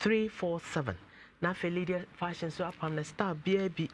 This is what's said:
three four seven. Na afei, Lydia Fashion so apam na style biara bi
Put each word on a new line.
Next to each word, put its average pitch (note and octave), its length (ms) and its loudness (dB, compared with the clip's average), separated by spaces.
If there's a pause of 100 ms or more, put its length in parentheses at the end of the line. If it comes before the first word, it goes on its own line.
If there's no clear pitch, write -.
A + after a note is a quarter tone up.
three A3 260 4
four E3+ 320 -2
seven. B2 380 -2 (440)
Na F3 120 2
afei, F3+ 180 -2
Lydia F3+ 420 0
Fashion F3 360 -4
so D#3 140 -4
apam E3 300 -4
na D3+ 100 0
style F#3 320 0
biara F#3+ 340 2
bi E3+ 240 -2